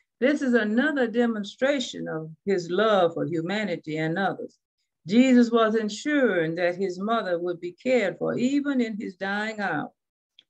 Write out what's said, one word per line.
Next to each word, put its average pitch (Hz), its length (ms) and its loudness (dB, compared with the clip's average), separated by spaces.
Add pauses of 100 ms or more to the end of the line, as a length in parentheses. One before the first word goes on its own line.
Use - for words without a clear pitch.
(200)
This 294 200 2
is 254 140 0
another 240 520 2
demonstration 226 1040 -2
of 160 220 -8 (160)
his 180 240 0
love 190 420 2
for 147 140 -4
humanity 165 720 -4
and 160 200 -2
others. - 400 -4 (480)
Jesus 240 440 6
was 226 240 4
ensuring 208 800 0
that 175 220 0
his 180 220 -4
mother 196 400 -2
would 175 220 -4
be 175 120 -8
cared 214 460 0
for 160 200 -2
even 277 420 0
in 226 180 -2
his 196 180 -10
dying 208 440 -4
hour. 175 300 -4 (600)